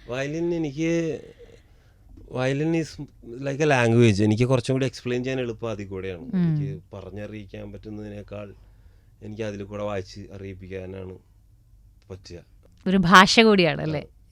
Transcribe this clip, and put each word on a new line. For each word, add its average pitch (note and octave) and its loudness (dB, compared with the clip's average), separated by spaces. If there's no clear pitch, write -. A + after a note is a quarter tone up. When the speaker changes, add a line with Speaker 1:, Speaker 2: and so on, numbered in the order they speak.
Speaker 1:
വയലിൻ D3+ -4
എനിക്ക്, D#3+ -2
വയലിൻ C#3+ -2
is C#3+ -6
like C#3 -6
a D#3 2
language. A#2 6
എനിക്ക് G#2+ 4
കുറച്ചും C3 0
കൂടി C3 0
എക്സ്പ്ലെയിൻ B2 -6
ചെയ്യാൻ C3 -4
എളുപ്പം A#2 -6
അതിൽ G#2 -8
കൂടെയാണ്. F#2+ -8
Speaker 2:
ഉം. B2+ -8
Speaker 1:
എനിക്ക് D#3 -2
പറഞ്ഞറിയിക്കാൻ G#2 -14
പറ്റുന്നതിനേക്കാൾ G#2 -14
എനിക്ക് G#2+ -10
അതിൽ G#2 -8
കൂടെ G#2 -8
വായിച്ച് G2+ -8
അറിയിപ്പിക്കാനാണ് F#2+ -12
പറ്റുക. F2 -16
Speaker 2:
ഒരു F#3+ 4
ഭാഷ F#3 8
കൂടിയാണ് F3+ 6
അല്ലേ? D#3 -4
Speaker 1:
ആ. - -18